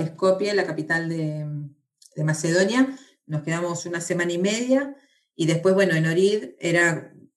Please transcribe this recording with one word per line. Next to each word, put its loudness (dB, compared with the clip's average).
Skopje, 0
la 2
capital -4
de, -4
de -2
Macedonia, 2
nos -6
quedamos -4
una -6
semana -2
y -2
media 0
y 0
después, 2
bueno, 4
en 2
Ohrid 2
era 0